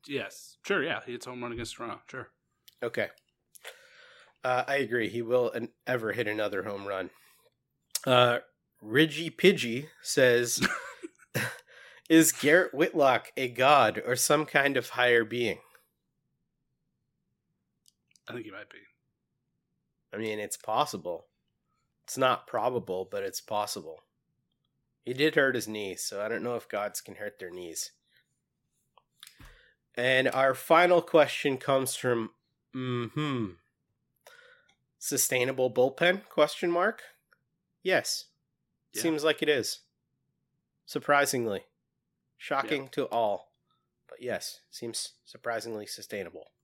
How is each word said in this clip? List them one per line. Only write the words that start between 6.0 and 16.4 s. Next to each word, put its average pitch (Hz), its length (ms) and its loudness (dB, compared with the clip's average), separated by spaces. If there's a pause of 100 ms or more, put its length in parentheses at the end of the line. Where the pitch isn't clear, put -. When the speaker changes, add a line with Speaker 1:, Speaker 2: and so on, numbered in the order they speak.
Speaker 2:
hit 113 140 -2
another 104 360 -4
home 101 240 -8
run. 95 240 -6 (960)
Uh, 123 320 4 (420)
Ridgy 147 480 0
Pidgey 143 600 2 (120)
says, 120 680 2 (680)
<laughs> - 760 -10
"Is 160 240 8
Garrett 165 400 4
Whitlock 139 640 2
a 131 120 -4
god 123 580 4
or 123 100 0
some 147 300 2
kind 139 320 2
of - 120 -6
higher 120 340 4
being?" 113 340 -4 (2750)